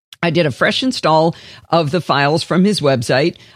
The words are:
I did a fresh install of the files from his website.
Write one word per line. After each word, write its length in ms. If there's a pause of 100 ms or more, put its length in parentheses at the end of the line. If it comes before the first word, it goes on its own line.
(240)
I 60
did 160
a 60
fresh 320
install 500 (340)
of 220
the 100
files 440
from 180
his 180
website. 580 (180)